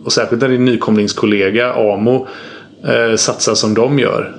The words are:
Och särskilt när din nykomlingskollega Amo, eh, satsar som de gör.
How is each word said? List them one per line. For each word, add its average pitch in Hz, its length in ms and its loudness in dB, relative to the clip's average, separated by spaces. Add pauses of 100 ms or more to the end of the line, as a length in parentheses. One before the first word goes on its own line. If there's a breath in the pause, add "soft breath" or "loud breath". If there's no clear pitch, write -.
Och 113 100 -4
särskilt 117 280 0
när 135 80 2
din 123 160 2
nykomlingskollega 107 1080 0
Amo, 113 540 0 (600 loud breath)
eh, 117 280 2
satsar 117 400 0
som 107 180 0
de 127 260 2
gör. 110 400 -2